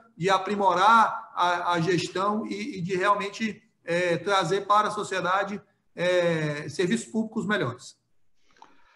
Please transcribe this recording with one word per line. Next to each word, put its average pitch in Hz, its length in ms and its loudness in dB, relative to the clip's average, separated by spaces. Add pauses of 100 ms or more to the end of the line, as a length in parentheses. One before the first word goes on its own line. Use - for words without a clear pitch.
(160)
de 170 140 -2
aprimorar 196 1040 4
a, 175 400 0
a 170 60 0
gestão 190 680 -2
e, 208 320 -8
e 185 40 -8
de 185 140 -4
realmente, 202 680 -2 (220)
é, 170 320 0
trazer 190 500 0
para 208 220 4
a - 20 -6
sociedade, 190 680 -2 (340)
é, 165 720 0
serviços 196 400 -2
públicos 220 400 -4
melhores. 185 480 -4 (1000)